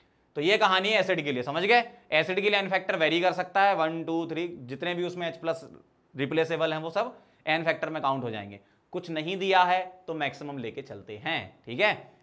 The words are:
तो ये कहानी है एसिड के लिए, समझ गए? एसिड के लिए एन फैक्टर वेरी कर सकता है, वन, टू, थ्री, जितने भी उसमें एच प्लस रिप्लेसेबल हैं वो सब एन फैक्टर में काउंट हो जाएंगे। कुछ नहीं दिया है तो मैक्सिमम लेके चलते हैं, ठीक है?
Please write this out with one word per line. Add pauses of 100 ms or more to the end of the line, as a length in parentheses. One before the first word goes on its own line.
(360)
तो
ये
कहानी
है
एसिड
के
लिए,
समझ
गए? (280)
एसिड
के
लिए
एन
फैक्टर
वेरी
कर
सकता
है,
वन,
टू,
थ्री, (160)
जितने
भी
उसमें
एच
प्लस (480)
रिप्लेसेबल
हैं
वो
सब (300)
एन
फैक्टर
में
काउंट
हो
जाएंगे। (340)
कुछ
नहीं
दिया
है (260)
तो
मैक्सिमम
लेके
चलते
हैं,
ठीक
है? (120)